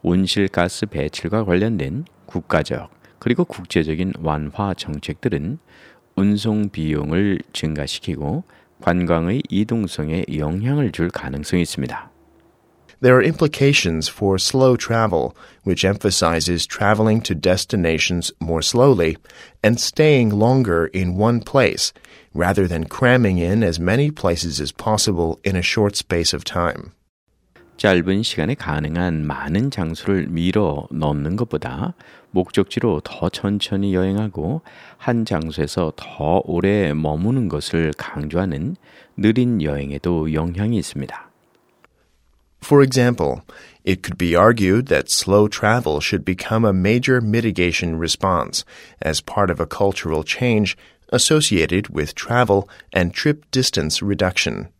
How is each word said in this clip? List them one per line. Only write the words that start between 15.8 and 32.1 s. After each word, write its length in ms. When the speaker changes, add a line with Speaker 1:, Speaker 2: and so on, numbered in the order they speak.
Speaker 2:
emphasizes 800
traveling 560
to 140
destinations 960
more 220
slowly 540
and 160
staying 520
longer 560
in 280
one 260
place, 520
rather 340
than 180
cramming 520
in 240
as 180
many 300
places 500
as 120
possible 720
in 120
a 60
short 340
space 380
of 100
time. 500
Speaker 1:
짧은 460
시간에 320
가능한 720
많은 420
장소를 600
밀어 600
넣는 460
것보다 580